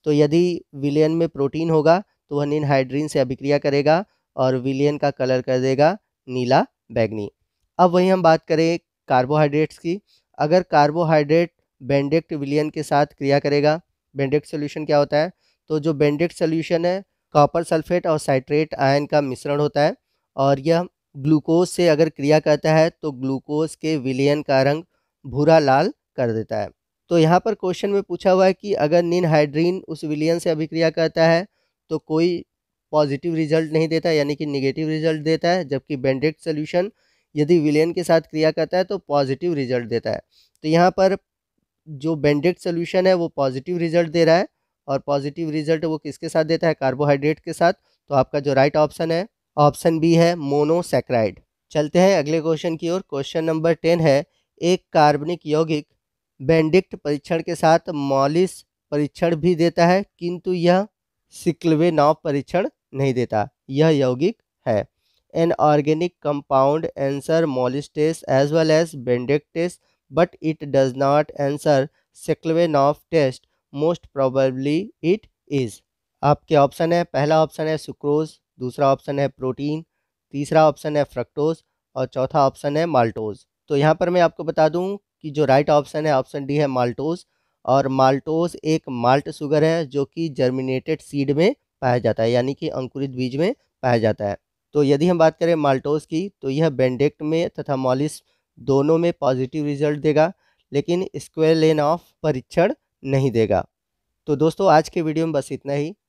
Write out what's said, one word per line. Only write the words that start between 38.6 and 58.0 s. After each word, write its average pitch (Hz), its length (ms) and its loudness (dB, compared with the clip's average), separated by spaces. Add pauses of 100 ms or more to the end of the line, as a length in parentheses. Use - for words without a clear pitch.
है 185 60 0
तो 202 160 -6
पॉजिटिव 143 540 -2
रिजल्ट 123 360 -2
देता 110 220 -4
है। - 100 -6 (420)
तो 156 40 -6
यहाँ 175 240 4
पर 196 260 0 (720)
जो 156 300 -6
Bendix 147 460 0
सॉल्यूशन 175 440 -2
है 190 80 4
वो 170 140 -2
पॉजिटिव 139 480 -4
रिजल्ट 170 340 0
दे 165 140 2
रहा 160 100 6
है 190 120 0 (400)
और 139 200 -2
पॉजिटिव 143 440 -4
रिजल्ट 156 340 -2
वो 156 120 -2
किसके 156 320 -12
साथ 160 160 0
देता 165 220 0
है? 156 80 2
कार्बोहाइड्रेट 143 640 0
के 165 140 -12
साथ। 170 200 2
तो - 420 -10
आपका 135 240 0
जो 143 140 -2
राइट 139 240 2
ऑप्शन 160 340 0
है 175 160 -2 (300)
ऑप्शन 151 420 2
बी 165 160 4
है 170 220 4
मोनोसैकेराइड। 139 1000 0 (320)
चलते 151 280 0
हैं 190 180 4
अगले 156 240 0
क्वेश्चन 165 360 -4
की 165 120 -6
ओर। 185 140 -4
क्वेश्चन 143 400 -6
नंबर 160 320 0
टेन 165 240 0
है, 147 240 4 (380)
एक 175 220 0 (100)
कार्बनिक 151 540 2
यौगिक 151 400 -2 (520)
Bendix 160 560 2
परीक्षण 151 460 -4
के 165 140 -6
साथ 165 400 2
मॉलिस 143 640 0 (300)